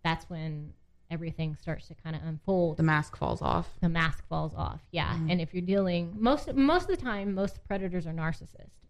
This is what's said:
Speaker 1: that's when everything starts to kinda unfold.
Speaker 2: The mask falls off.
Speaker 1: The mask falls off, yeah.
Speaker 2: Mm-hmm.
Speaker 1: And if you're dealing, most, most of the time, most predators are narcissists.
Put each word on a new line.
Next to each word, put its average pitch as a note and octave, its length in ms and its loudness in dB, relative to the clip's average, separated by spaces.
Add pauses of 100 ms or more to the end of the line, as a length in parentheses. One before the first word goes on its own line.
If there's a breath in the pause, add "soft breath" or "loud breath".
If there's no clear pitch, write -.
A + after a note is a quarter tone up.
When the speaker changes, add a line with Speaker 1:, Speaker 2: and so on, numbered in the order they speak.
Speaker 1:
that's E3 260 0
when D#3 440 -6 (380)
everything D#3+ 500 -4
starts - 280 -6
to D#3 60 -16
kinda D#3+ 320 -8
unfold. E3 500 2
Speaker 2:
The E3 60 2
mask D#3 340 4
falls - 240 -2
off. - 300 2 (100)
Speaker 1:
The F3 80 4
mask E3 400 0
falls D#3 260 -2
off, - 260 -6 (100)
yeah. E3 240 -2
Speaker 2:
Mm-hmm. D#3+ 160 0
Speaker 1:
And F3+ 100 2
if E3 140 -6
you're F3+ 80 -2
dealing, F3+ 560 2
most, C4 360 2
most D4+ 360 6
of F4+ 80 2
the - 40 -8
time, G3+ 320 -2
most G3 320 -2
predators F3+ 400 -2
are D#3+ 60 -4
narcissists. D#3+ 580 -4 (180)